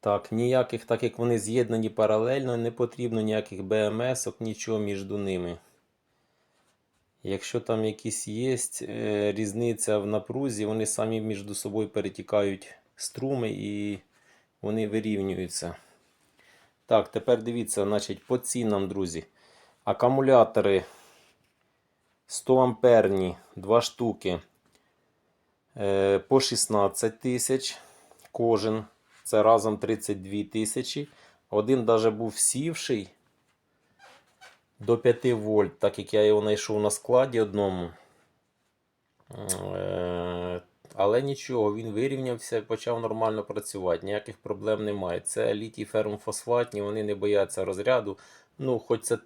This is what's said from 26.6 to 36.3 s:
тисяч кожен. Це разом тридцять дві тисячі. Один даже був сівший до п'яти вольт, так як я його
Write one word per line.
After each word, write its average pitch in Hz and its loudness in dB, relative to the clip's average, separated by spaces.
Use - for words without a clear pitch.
тисяч 131 -2
кожен. 110 0
Це 107 4
разом 110 6
тридцять 107 -4
дві 98 -6
тисячі. 110 -6
Один 110 2
даже 113 4
був 107 -6
сівший 135 -2
до 113 2
п'яти 120 4
вольт, 107 2
так 101 0
як 98 -8
я 107 6
його 107 6